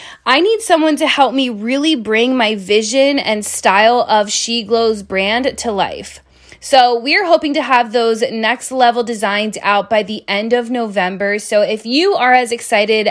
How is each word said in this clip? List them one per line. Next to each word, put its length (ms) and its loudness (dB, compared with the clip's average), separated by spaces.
I 160 4
need 200 2
someone 360 2
to 100 0
help 260 2
me 160 0
really 460 -2
bring 420 0
my 160 0
vision 640 0
and 260 -4
style 580 2
of 300 0
She 320 -4
Glows 380 0
brand 560 -2
to 140 -6
life. 480 -6
So 380 4
we're 280 0
hoping 280 2
to 60 0
have 300 0
those 400 2
next 400 -4
level 320 2
designs 580 -4
out 260 0
by 140 0
the 260 -8
end 240 -2
of 200 -2
November. 680 -2
So 240 0
if 240 -2
you 300 2
are 180 2
as 180 2
excited 600 0